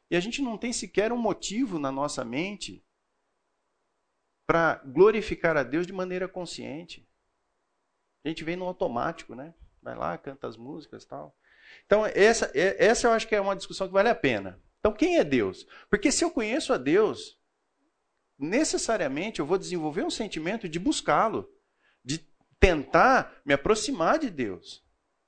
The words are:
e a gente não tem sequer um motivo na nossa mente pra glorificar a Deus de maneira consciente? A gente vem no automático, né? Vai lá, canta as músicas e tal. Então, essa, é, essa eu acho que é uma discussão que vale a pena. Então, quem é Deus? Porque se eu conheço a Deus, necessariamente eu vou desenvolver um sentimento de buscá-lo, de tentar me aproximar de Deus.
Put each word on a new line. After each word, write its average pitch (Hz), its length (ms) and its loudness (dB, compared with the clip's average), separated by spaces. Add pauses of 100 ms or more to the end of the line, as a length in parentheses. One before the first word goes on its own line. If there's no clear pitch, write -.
(120)
e 170 40 0
a 175 40 2
gente 233 220 -4
não 233 160 -2
tem 240 140 -6
sequer 214 400 -2
um 240 60 -2
motivo 208 640 -2
na 135 120 -2
nossa 139 320 -4
mente 135 600 -8 (1600)
pra 160 300 2 (100)
glorificar 170 720 2
a 135 60 2
Deus 156 240 -4
de 196 60 -14
maneira 185 340 -6
consciente? 160 800 -14 (1160)
A 139 40 -8
gente 160 160 -8
vem 165 120 -6
no 185 100 -8
automático, 160 680 -4
né? 147 220 -16 (260)
Vai 120 140 -10
lá, 139 220 -4
canta - 300 -14
as 113 80 -12
músicas 127 480 -16
e - 40 -20
tal. 147 280 -16 (500)
Então, 214 200 2
essa, 214 480 4
é, 180 320 2
essa 240 220 4
eu 226 40 6
acho 226 160 2
que - 60 -2
é 208 80 2
uma 196 140 -2
discussão 190 320 -8
que 180 60 -10
vale 196 140 6
a 233 60 4
pena. 101 480 -2 (180)
Então, 214 140 2
quem 339 240 2
é 254 60 6
Deus? 120 420 0 (240)
Porque 247 220 4
se - 120 0
eu 330 60 2
conheço 247 420 -2
a 214 60 4
Deus, 156 640 0 (960)
necessariamente 190 1040 -2
eu 151 60 -2
vou 180 120 2
desenvolver 165 460 -4
um 349 80 -4
sentimento 185 580 -6
de 156 80 -8
buscá-lo, 180 720 0 (540)
de 147 140 -6 (400)
tentar 185 840 4
me 143 100 2
aproximar 220 640 2
de 277 100 -4
Deus. 110 560 -8 (420)